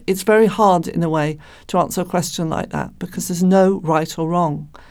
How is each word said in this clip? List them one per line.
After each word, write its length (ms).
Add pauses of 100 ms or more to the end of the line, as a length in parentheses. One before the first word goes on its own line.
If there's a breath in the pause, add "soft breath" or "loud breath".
it's 160
very 240
hard, 400
in 160
a 60
way, 300 (280 loud breath)
to 120
answer 240
a 20
question 440
like 220
that 280
because 300
there's 140
no 380
right 380
or 100
wrong. 400 (220 loud breath)